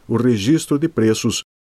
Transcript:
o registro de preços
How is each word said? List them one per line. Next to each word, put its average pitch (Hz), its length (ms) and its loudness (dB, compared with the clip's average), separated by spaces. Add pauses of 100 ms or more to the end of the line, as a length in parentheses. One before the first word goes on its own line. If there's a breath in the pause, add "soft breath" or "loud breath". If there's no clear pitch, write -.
o 117 80 -2
registro 123 600 0
de 160 100 -2
preços 110 540 -2 (240)